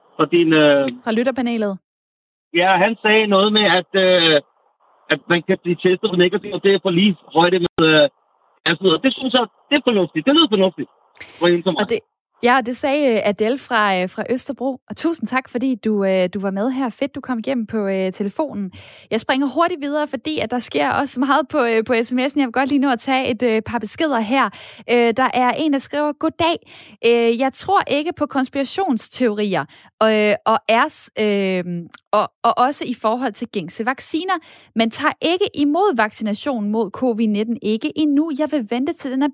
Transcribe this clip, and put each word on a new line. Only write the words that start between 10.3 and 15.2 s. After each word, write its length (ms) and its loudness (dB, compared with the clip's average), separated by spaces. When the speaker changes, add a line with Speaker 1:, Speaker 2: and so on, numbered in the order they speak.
Speaker 1:
lyder 220 4
fornuftigt. 320 0
På 60 2
en 160 2
som 140 -2
Speaker 2:
Og 140 -2
det, 100 -2
ja, 220 4
det 100 -6
sagde, 300 0
øh, 180 2
Adele 340 0
fra, 420 0
øh, 80 -2
fra 220 -8
Østerbro. 500 -6
Og 60 -14
tusind 320 -4